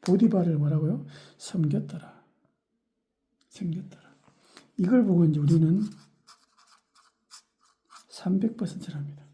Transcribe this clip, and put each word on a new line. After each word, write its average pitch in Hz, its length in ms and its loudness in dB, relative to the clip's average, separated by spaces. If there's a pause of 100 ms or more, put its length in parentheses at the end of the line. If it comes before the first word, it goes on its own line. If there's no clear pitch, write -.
보디발을 180 520 2
뭐라고요? 147 480 -2 (320)
섬겼더라. - 840 -6 (1300)
섬겼더라. 180 500 -10 (760)
이걸 220 280 4
보고 175 200 4
이제 151 140 2
우리는 160 420 4 (2250)
삼백 190 480 -4
퍼센트랍니다. 160 680 -12 (100)